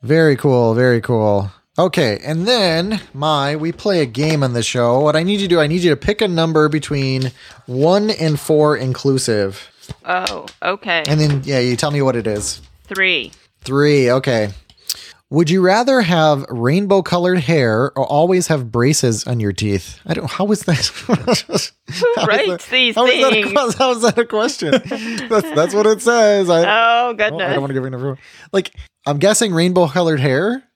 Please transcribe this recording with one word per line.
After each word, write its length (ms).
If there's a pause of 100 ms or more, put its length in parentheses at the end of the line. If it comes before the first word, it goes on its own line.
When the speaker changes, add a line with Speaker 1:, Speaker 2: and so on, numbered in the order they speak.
Speaker 1:
Very 340
cool. 380
Very 260
cool. 520 (260)
Okay, 460
and 220
then, 540 (140)
Mai, 420
we 160
play 280
a 60
game 360
on 100
the 100
show. 380
What 160
I 60
need 180
you 80
to 60
do, 60
I 60
need 160
you 80
to 60
pick 240
a 80
number 400
between 640 (340)
one 440
and 280
four 380
inclusive. 920 (340)
Speaker 2:
Oh, 420 (160)
okay. 440
Speaker 1:
And 120
then, 260
yeah, 160
you 160
tell 140
me 120
what 140
it 100
is. 340 (240)
Speaker 2:
Three. 480 (300)
Speaker 1:
Three, 480
okay. 400 (800)
Would 180
you 140
rather 400
have 480
rainbow-colored 880
hair 580
or 80
always 440
have 240
braces 540
on 140
your 120
teeth? 520
I 100
don't, 140
how 220
is 140
that? 220
<laughs> 200
Speaker 2:
Who 80
Speaker 1:
How 1080
is 60
Speaker 2:
writes 380
Speaker 1:
that, 40
Speaker 2:
these 260
Speaker 1:
how 100
is 160
that 100
a 20
Speaker 2:
things? 180
Speaker 1:
que-, 260
how 140
is 100
that 160
a 80
question? 440
Speaker 2:
<laughs> 580
Speaker 1:
That's, 240
that's 220
what 120
it 160
says. 480
I, 120
Speaker 2:
Oh, 40
Speaker 1:
oh, 440
I 40
Speaker 2:
goodness. 380
Speaker 1:
don't 80
wanna 140
give 100
it 100
a, 220 (360)
like, 200 (340)
I'm 120
guessing 360
rainbow-colored 680
hair 420 (140)